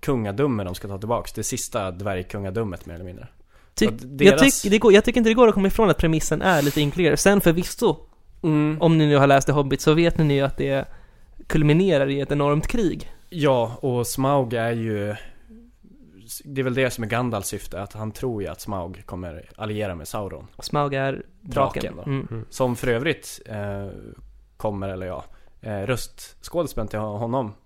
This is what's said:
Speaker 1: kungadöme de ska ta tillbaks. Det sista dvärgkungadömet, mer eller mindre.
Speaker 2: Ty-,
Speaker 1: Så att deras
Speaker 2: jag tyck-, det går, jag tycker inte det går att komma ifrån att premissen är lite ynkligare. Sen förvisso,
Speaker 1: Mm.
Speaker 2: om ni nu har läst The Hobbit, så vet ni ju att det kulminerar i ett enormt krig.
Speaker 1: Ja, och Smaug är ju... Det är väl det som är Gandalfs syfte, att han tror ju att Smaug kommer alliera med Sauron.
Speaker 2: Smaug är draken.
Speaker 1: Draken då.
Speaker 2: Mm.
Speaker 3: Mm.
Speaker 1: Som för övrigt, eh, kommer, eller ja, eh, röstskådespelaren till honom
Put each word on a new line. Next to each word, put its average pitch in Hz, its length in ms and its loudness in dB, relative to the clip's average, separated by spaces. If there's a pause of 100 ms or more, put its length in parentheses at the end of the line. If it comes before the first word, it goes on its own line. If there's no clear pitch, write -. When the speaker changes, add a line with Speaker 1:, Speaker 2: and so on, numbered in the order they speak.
Speaker 1:
kungadöme 113 640 0
de 90 100 -6
ska - 140 -12
ta 98 100 -8
tillbaks. 107 340 -4
Det 110 100 -8
sista 101 480 -6
dvärgkungadömet, 95 960 -6
mer 85 80 -14
eller 85 100 -14
mindre. 104 240 -16 (460)
Speaker 2:
Ty-, 220 120 2
Speaker 1:
Så - 80 0
att 220 60 -12 (180)
deras 160 120 10
Speaker 2:
jag 262 100 6
tyck-, 269 300 4
det 208 80 6
går, 214 140 8
jag 202 120 8
tycker 247 160 2
inte 220 100 4
det 220 40 4
går 240 140 8
att 208 60 4
komma 196 140 2
ifrån 202 220 2
att 151 80 2
premissen 160 440 0
är 180 200 2
lite 147 180 0
ynkligare. 147 360 2
Sen 202 240 4
förvisso, 175 560 0 (460)
Speaker 1:
Mm. 151 380 0
Speaker 2:
om 160 180 6
ni 151 80 6
nu 147 100 6
har 139 100 6
läst 139 200 6
The 147 60 2
Hobbit, 139 280 0
så 156 140 4
vet 170 240 2
ni 151 160 4
ju 139 60 2
att 139 160 -2
det 139 280 -2 (640)
kulminerar 151 640 4
i 139 100 -2
ett 139 120 -2
enormt 147 340 2
krig. - 440 -2 (200)
Speaker 1:
Ja, 127 500 2
och 123 260 -2
Smaug 131 480 0
är 117 180 -2
ju... 107 420 -4 (1300)
Det 135 160 -6
är - 20 0
väl 127 120 -2
det 131 160 2
som 117 140 -6
är 107 40 -8
Gandalfs 117 400 -2
syfte, 95 340 -10
att 101 100 -12
han 107 200 -10
tror 113 300 -6
ju 87 60 -6
att 76 120 -12
Smaug 92 460 -8
kommer 90 500 -12
alliera 104 380 -6
med 78 140 -14
Sauron. 92 380 -10 (120)
Speaker 2:
Smaug 143 360 -2
är 135 280 -4 (180)
draken. 135 420 -2
Speaker 1:
Draken - 140 -8
då. 80 60 -14
Speaker 2:
Mm. 135 280 -4
Speaker 3:
Mm. 113 200 -10
Speaker 1:
Som 123 260 0
för 127 120 -4
övrigt, 127 580 -2
eh, 101 420 -8 (680)
kommer, 98 320 -4
eller 92 180 -8
ja, 87 180 -10 (360)
eh, 107 200 -8
röstskådespelaren - 1080 -6
till 110 100 -6
honom 107 540 -4 (140)